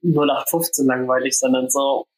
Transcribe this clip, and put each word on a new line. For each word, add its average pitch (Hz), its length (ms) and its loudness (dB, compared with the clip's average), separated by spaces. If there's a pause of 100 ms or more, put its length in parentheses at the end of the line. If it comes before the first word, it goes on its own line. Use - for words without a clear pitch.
null 147 320 2
acht - 180 -4
fünfzehn 165 360 -2
langweilig, 127 520 0
sondern 131 320 0
so, 139 460 0